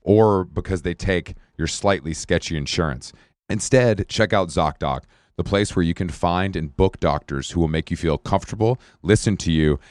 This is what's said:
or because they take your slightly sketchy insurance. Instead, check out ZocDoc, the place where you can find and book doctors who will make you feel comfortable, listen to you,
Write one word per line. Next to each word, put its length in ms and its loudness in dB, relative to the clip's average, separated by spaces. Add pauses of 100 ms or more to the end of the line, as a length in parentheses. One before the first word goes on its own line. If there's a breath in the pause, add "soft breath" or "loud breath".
or 420 6
because 380 -6
they 120 -4
take 400 -4 (240)
your 80 -2
slightly 480 -2
sketchy 420 -2
insurance. 560 -4 (360 soft breath)
Instead, 600 2
check 240 0
out 180 2
ZocDoc, 500 -2 (360)
the 60 -4
place 320 0
where 80 2
you 120 2
can 140 -4
find 460 -2
and 220 -8
book 240 2
doctors 500 -2
who 100 -2
will 80 2
make 220 -2
you 60 -4
feel 220 0
comfortable, 600 -2 (240 soft breath)
listen 360 2
to 120 -2
you, 300 2 (100)